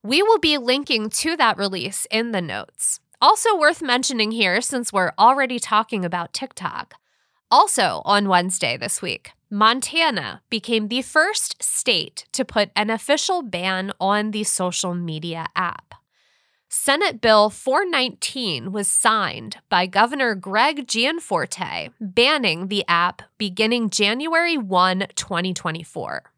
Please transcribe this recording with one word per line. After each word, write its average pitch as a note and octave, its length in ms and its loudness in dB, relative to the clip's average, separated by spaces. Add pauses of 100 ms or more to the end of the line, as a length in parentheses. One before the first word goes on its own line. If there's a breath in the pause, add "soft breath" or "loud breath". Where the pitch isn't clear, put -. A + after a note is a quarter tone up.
We C4+ 180 2
will G#4+ 180 4
be D4+ 180 2
linking B3 520 0
to E4 280 -2
that A#3 200 2
release F#3+ 540 -4
in A3+ 220 -2
the F#3 80 -2
notes. - 580 -6 (220)
Also G#4+ 360 6
worth D#4+ 240 2
mentioning B3 500 0
here, G#3 280 2
since B3 320 -4
we're F#3 260 0
already B3+ 400 4
talking G#3+ 460 0
about E3+ 300 -6
TikTok, - 600 -10 (540)
also A#3 540 4
on G3+ 240 2
Wednesday F3 480 2
this - 260 -6
week, - 300 -8 (200)
Montana A3+ 1000 0
became A3 380 -2
the B3 160 -4
first - 580 0
state - 680 -2
to C4 120 -4
put G3+ 320 -2
an G#3 140 0
official D4 540 -2
ban F#3+ 580 -4
on G#3 300 0
the G#3+ 120 -4
social F3+ 520 -2
media E3 500 -6 (100)
app. - 380 -4 (760)
Senate C#4 540 0
Bill G#3+ 300 6
four D4+ 340 0
nineteen B3 840 -4
was G3+ 180 -4
signed G3 680 0 (120)
by F#3 160 2
Governor A#3 480 2
Greg A3+ 540 0
Gianforte, F#3+ 1040 -4 (100)
banning G#3 680 0
the G3+ 200 -2
app F3 340 0 (160)
beginning G#3+ 540 0
January D#4+ 680 0
one, F#3 580 2
twenty F3+ 380 -4
twenty-four. D#3+ 840 -8